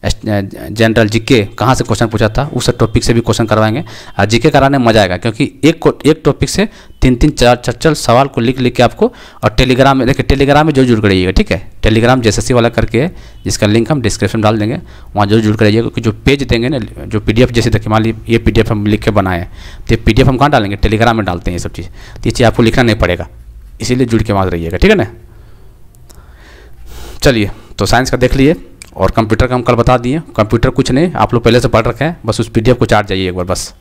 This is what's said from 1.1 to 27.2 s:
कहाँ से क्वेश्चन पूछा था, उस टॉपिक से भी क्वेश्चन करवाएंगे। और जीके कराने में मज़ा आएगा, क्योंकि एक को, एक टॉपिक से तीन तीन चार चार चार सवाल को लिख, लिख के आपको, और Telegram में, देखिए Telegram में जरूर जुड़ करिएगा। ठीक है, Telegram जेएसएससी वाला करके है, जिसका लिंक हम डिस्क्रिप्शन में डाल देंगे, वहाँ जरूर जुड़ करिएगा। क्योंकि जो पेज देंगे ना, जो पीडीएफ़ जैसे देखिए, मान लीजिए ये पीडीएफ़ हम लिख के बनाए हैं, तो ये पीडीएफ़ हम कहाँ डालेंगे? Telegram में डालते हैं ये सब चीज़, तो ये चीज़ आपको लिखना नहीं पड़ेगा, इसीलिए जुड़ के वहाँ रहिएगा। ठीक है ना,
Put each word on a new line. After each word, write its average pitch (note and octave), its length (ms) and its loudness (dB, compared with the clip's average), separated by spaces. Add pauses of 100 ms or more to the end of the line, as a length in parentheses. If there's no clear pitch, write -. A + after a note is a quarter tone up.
कहाँ G#2+ 300 0
से - 100 -2
क्वेश्चन A2+ 220 -2
पूछा A2 220 -2
था, C3 260 -4
उस - 160 -2
टॉपिक A#2 340 0
से - 80 0
भी A2+ 80 2
क्वेश्चन A2+ 260 0
करवाएंगे। A2 380 0 (340)
और G2+ 60 2
जीके A#2 260 2
कराने C#3 280 2
में A#2+ 80 2
मज़ा A2 140 4
आएगा, F2+ 160 0
क्योंकि A#2 360 -4 (120)
एक D#3+ 180 2
को, C#3 120 2 (120)
एक D#3 180 2
टॉपिक C#3+ 240 0
से G#3 200 -2 (340)
तीन B2+ 120 4
तीन D3+ 160 2
चार B2 260 4
चार A#2+ 180 -6
चार D#3+ 200 0
सवाल B2+ 320 2
को C3+ 140 -6
लिख, B2 200 -2
लिख B2 140 -2
के - 80 2
आपको, G#3+ 300 0 (320)
और A2 160 0
Telegram C3 340 4
में, C3 120 0
देखिए C3+ 200 0
Telegram C#3+ 380 4
में D#3+ 80 2
जरूर C3 160 4
जुड़ A2+ 120 2
करिएगा। F#2+ 300 2
ठीक G2+ 200 2
है, - 300 -6
Telegram A#2 400 2
जेएसएससी A2+ 340 0
वाला A#2 140 2
करके A2+ 340 -2
है, F3+ 140 -4 (280)
जिसका - 220 -2
लिंक A2+ 260 2
हम D3 80 0
डिस्क्रिप्शन G#2 380 -2
में A2 40 -2
डाल G#2+ 160 2
देंगे, G#2+ 220 -4 (360)
वहाँ G2+ 100 0
जरूर G#2+ 140 2
जुड़ G#2+ 160 2
करिएगा। A2 240 2
क्योंकि A#2+ 200 -4
जो A2+ 120 -2
पेज C#3 300 0
देंगे A#2 260 -2
ना, D#3 100 -2 (280)
जो G#2+ 140 -4
पीडीएफ़ A2 320 0
जैसे A#2 180 0
देखिए, G#2 180 -2
मान A2 140 2
लीजिए A2+ 300 -4
ये A#2 60 2
पीडीएफ़ A2 320 0
हम G#2 160 -2
लिख G#2 160 0
के - 80 0
बनाए F#2+ 280 0
हैं, F2 140 -10 (260)
तो - 120 -16
ये A2+ 60 2
पीडीएफ़ - 320 2
हम C3 80 0
कहाँ C#3 140 2
डालेंगे? G#2 260 0
Telegram A2 380 2
में A2 100 -2
डालते F2+ 260 -4
हैं F2 40 -6
ये F2 40 -6
सब - 140 -8
चीज़, F2 140 -12
तो - 400 -16
ये A2+ 40 0
चीज़ A#2 160 2
आपको A2+ 160 2
लिखना A2+ 200 2
नहीं A2+ 140 2
पड़ेगा, F2+ 320 -2 (520)
इसीलिए B2 260 -2
जुड़ A2 160 0
के G#2 100 -2
वहाँ G2 140 0
रहिएगा। F2 300 -4
ठीक F#3+ 140 4
है G#3+ 60 4
ना, E3+ 100 -2 (2250)